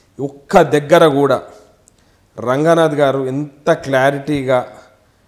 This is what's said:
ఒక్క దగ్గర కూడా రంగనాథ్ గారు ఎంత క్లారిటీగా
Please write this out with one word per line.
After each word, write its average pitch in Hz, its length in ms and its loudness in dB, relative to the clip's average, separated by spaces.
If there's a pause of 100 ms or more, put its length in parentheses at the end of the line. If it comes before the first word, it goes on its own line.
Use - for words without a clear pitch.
(220)
ఒక్క 170 400 0
దగ్గర 147 440 2
కూడా 139 360 0 (1000)
రంగనాథ్ 151 540 0
గారు 139 240 0
ఎంత 139 540 -4
క్లారిటీగా 135 920 -2 (600)